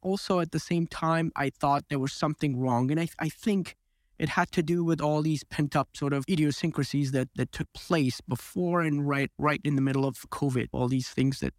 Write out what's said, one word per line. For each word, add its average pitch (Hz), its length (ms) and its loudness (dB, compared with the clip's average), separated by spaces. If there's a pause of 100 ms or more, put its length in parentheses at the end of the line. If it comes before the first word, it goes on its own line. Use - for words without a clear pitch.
also 190 380 0
at 165 120 -2
the 160 80 0
same 170 260 0
time, 165 500 0
I 139 140 -2
thought 143 380 0
there 143 100 -2
was 135 140 -2
something 151 460 -2
wrong. 127 320 2
And 156 100 0
I, 170 80 -2 (100)
I 156 100 0
think 196 480 -2 (420)
it 156 120 0
had - 220 0
to 180 100 0
do 170 220 0
with 165 160 2
all 151 220 2
these 156 220 0
pent - 300 -2
up 143 220 0
sort 143 160 -2
of 139 160 -2
idiosyncrasies 147 840 0
that, 131 220 0
that 131 180 -2
took - 200 -6
place 147 480 0
before 175 600 -2
and 147 280 0
right, 139 280 0
right 147 280 0
in 147 100 0
the 135 80 2
middle 135 240 2
of - 240 -6
covid, 127 420 0
all 127 160 0
these 127 200 0
things 135 320 0
that, 131 180 -4